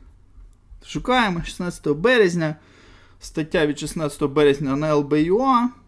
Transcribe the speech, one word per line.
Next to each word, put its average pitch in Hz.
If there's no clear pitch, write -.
Шукаємо 185
шістнадцятого 165
березня. 175
Стаття 160
від 147
шістнадцятого 147
березня 143
на 151
Л 147
Б 147
Ю 185
А. 254